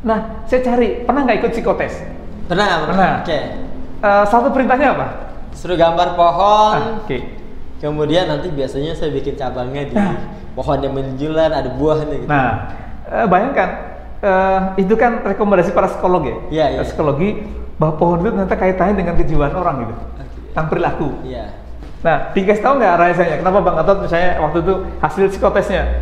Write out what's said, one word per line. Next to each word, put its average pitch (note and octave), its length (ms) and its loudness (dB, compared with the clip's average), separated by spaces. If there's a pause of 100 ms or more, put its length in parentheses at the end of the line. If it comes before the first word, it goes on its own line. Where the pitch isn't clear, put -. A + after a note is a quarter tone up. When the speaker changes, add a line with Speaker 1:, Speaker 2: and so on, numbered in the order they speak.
Speaker 1:
Nah, A3 440 -2
saya B3+ 160 2
cari, A#3+ 400 2
pernah C4 240 0
nggak A3 160 2
ikut A#3 100 0
psikotes? E3 420 -2 (520)
Speaker 2:
Pernah, F#3 180 0
pernah. E3 220 0
Speaker 1:
Pernah. F3 260 2 (100)
Speaker 2:
Oke. D#3 160 -2 (600)
Speaker 1:
Eh, G3+ 280 4
satu A#3+ 240 4
perintahnya B3+ 440 2
apa? C3+ 120 -4 (460)
Speaker 2:
Suruh F3+ 220 -4
gambar E3+ 400 4
pohon. G3+ 640 4
Speaker 1:
Ah, A3 240 -2
oke. B2+ 180 -4 (600)
Speaker 2:
Kemudian D3+ 500 0
nanti D3+ 200 -4
biasanya C#3 460 -4
saya D#3 160 -2
bikin C#3 240 -4
cabangnya B2+ 500 -6
di - 100 -8
Speaker 1:
Nah. G3+ 200 0 (400)
Speaker 2:
pohon C#3 240 -2
yang C3+ 160 -2
menjulang, D3 560 0
ada C#3 200 -2
buahnya D3 460 0
gitu. - 120 -6
Speaker 1:
Nah, C3 420 0 (340)
eh, A3 220 0
bayangkan, G3 420 2 (520)
eh, F#3+ 400 2 (180)
itu F#3+ 160 2
kan A3+ 280 2
rekomendasi G3+ 500 2
para G3+ 180 2
psikolog F3+ 320 2
ya? A#2 140 -4 (140)
Speaker 2:
Iya, D3+ 200 2
iya. C3 120 -4
Speaker 1:
Psikologi, D3 600 0 (340)
bahwa D#3 200 2
pohon F3 240 4
itu G#3+ 120 0
ternyata F#3+ 240 0
kaitannya F#3+ 400 2
dengan F3 200 -2
kejiwaan D3 380 4
orang F3 280 0
gitu. A2 140 -6
Speaker 2:
Oke. - 280 -12 (280)
Speaker 1:
Tentang D#3 160 -2
perilaku. E3 400 -2 (140)
Speaker 2:
Iya. B2 220 -8 (540)
Speaker 1:
Nah, D#3 180 2 (140)
dikasih G3 320 2
tahu C4+ 160 4
nggak F#3+ 180 4
rahasianya? E3+ 400 2
Kenapa F#3 240 2
Bang F3+ 160 2
Gatot E3 240 4
misalnya E3+ 380 2
waktu D#3+ 220 4
itu F#3 140 2 (260)
hasil F3 280 2
psikotesnya F#3+ 540 2 (200)